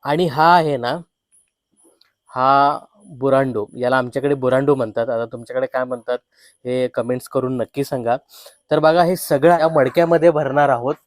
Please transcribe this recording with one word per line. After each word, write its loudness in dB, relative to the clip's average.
आणि -2
हा 4
आहे 2
ना, -4
हा 2
बुरांडो, -2
याला 0
आमच्याकडे -2
बुरांडो 0
म्हणतात. -4
आता -4
तुमच्याकडे -8
काय -4
म्हणतात -6
हे -4
कमेंट्स -6
करून -4
नक्की -4
सांगा. -4
तर 2
बघा 4
हे 0
सगळं 2
या 2
मडक्यामध्ये 2
भरणार 0
आहोत 0